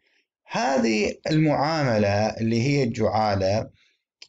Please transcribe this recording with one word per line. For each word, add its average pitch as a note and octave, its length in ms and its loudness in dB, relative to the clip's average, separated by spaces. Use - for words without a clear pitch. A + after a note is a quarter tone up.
هذه A3+ 680 0
المعاملة C3+ 960 2
اللي A2+ 360 -2
هي C#3+ 200 0
الجعالة، G#2+ 880 0